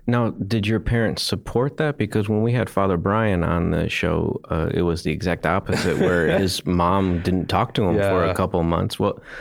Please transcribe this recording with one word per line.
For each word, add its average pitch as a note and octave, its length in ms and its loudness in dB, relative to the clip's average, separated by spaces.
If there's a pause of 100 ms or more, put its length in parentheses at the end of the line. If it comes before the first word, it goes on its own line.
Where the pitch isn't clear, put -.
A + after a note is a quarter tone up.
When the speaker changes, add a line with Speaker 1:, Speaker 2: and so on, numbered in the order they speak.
Speaker 1:
Now, A#2+ 240 2
did G2+ 360 -2
your A2 140 0
parents A2+ 400 0
support - 560 -2
that? D3 200 -2
Because G#2+ 300 0
when G#2+ 140 2
we A#2 100 2
had A#2+ 180 0
Father F#2+ 280 2
Brian G2 480 2
on E2+ 260 0
the E2 160 0
show, E2 600 -2
uh, D#2+ 240 0
it E2+ 80 0
was E2+ 220 -2
the D#2+ 80 -2
exact F2 340 -2
opposite, F2+ 540 0
where F2 380 2
Speaker 2:
<laughs> - 20 2
Speaker 1:
his F#2+ 260 -2
mom F2+ 560 2
didn't F2+ 260 -2
talk G#2 280 0
to A#2+ 80 0
him F2 120 2
for G2 300 2
a - 20 0
Speaker 2:
Yeah. F2+ 60 0
Speaker 1:
couple F#2 300 0
months. E2+ 360 0
What, G#2 200 0 (220)